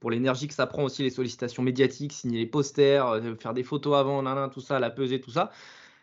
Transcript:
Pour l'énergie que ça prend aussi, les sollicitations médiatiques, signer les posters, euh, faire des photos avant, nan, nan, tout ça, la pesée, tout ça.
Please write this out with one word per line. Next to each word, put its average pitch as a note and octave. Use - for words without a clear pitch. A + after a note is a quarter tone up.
Pour A#2
l'énergie B2
que -
ça B2+
prend -
aussi, C3+
les B2+
sollicitations B2
médiatiques, C3
signer A#2
les A2+
posters, C#3
euh, A2+
faire A2+
des B2+
photos C#3+
avant, C#3
nan, C3
nan, C3+
tout C3
ça, C3+
la A#2+
pesée, B2+
tout B2
ça. F3